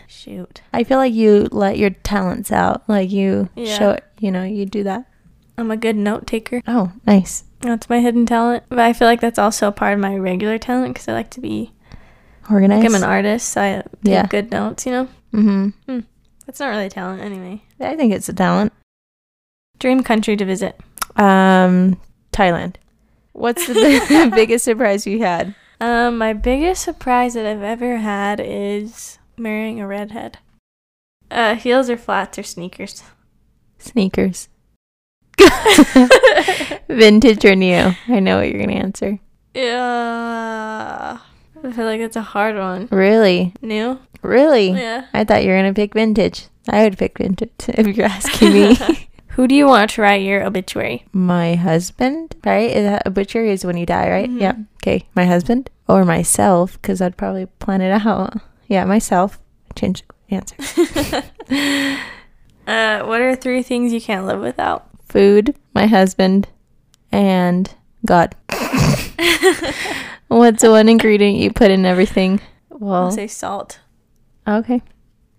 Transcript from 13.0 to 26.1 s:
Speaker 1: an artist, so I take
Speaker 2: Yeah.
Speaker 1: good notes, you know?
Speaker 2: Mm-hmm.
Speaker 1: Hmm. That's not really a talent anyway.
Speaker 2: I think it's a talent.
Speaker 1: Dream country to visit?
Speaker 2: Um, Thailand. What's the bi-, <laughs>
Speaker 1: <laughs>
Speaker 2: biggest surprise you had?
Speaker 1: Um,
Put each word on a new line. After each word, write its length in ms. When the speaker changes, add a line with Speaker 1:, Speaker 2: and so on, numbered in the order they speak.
Speaker 1:
an 60
artist, 400
so 120
I 120
take 80
Speaker 2:
Yeah. 140
Speaker 1:
good 240
notes, 340
you 60
know? 160
Speaker 2:
Mm-hmm. 360
Speaker 1:
Hmm. 80
That's 140
not 100
really 160
a 40
talent 340
anyway. 400
Speaker 2:
I 140
think 180
it's 160
a 40
talent. 380
Speaker 1:
Dream 240
country 340
to 80
visit? 340
Speaker 2:
Um, 840
Thailand. 440
What's 340
the 60
bi-, 560
<laughs> 20
Speaker 1:
<laughs> 40
Speaker 2:
biggest 300
surprise 420
you 120
had? 360
Speaker 1:
Um, 360